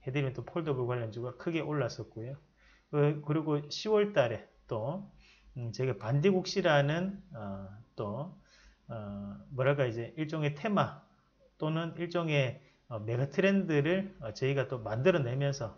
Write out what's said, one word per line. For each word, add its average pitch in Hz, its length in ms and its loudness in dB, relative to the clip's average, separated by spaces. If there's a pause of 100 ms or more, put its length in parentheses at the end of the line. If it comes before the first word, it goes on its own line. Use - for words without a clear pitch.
해드리면 135 280 -2
또 120 100 -8
폴더블 139 440 -2
관련주가 117 500 -4
크게 165 240 -2
올랐었고요. 131 760 -4 (560)
그, 147 340 4
그리고 151 440 0
시월 208 420 2
달에 120 340 2 (220)
또, 139 420 -4 (460)
음, 120 160 -8
저희가 127 260 -2
반디국시라는, 170 1300 2 (120)
어, 98 340 -8 (260)
또, 127 420 -6 (520)
어, 101 480 -10 (140)
뭐랄까 139 340 4
이제 117 320 -4
일종의 151 380 -2
테마 180 460 0 (560)
또는 160 380 -2
일종의, 165 640 0 (280)
어, 117 80 -6
메가 120 320 0
트렌드를, 185 920 2
어, 110 140 -8
저희가 135 340 0
또 123 120 -6
만들어내면서 131 1000 2